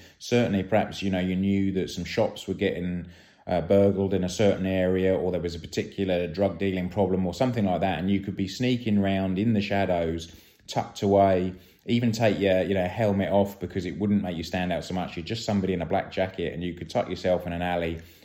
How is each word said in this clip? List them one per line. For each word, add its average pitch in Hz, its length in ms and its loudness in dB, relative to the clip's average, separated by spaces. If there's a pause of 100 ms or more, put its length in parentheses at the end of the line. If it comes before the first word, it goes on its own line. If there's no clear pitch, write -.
(180)
Certainly, 101 460 2
perhaps, - 400 0
you 98 80 0
know, 92 80 0
you 92 160 0
knew 98 380 2
that 92 180 -2
some 87 140 -6
shops - 420 -2
were 95 80 -2
getting, 87 500 -2 (400)
uh, 90 160 0
burgled 98 540 4
in 90 80 2
a 90 60 0
certain 98 360 2
area, 92 500 2
or 90 160 0
there 87 80 -2
was 82 160 -4
a 82 40 -8
particular 92 680 -2
drug 87 300 0
dealing 92 320 -2
problem 95 360 0
or 85 100 -2
something 117 300 0
like 87 160 2
that, 92 180 0
and 92 100 -2
you 98 100 2
could 92 160 -6
be 98 120 -2
sneaking 120 520 0
round 95 380 0
in 113 160 2
the 101 80 2
shadows, 87 720 0 (300)
tucked - 360 -6
away, 98 520 4 (320)
even 120 260 2
take 107 260 2
your, 92 260 4
you 92 100 0
know, 92 120 2
helmet 98 460 0
off 98 300 2
because 90 240 -6
it 80 120 -6
wouldn't 101 240 2
make 90 140 -4
you 82 80 -6
stand 90 300 -2
out 78 100 -4
so - 100 -8
much. 90 220 -4
You're 85 100 -8
just 113 200 -6
somebody 95 260 0
in 87 100 -2
a 82 40 -4
black 95 260 -2
jacket, 92 420 -2
and 82 80 -6
you 87 120 -4
could - 160 -10
tuck - 200 -2
yourself 90 380 0
in 85 60 -4
an 85 80 -4
alley 85 400 -2 (240)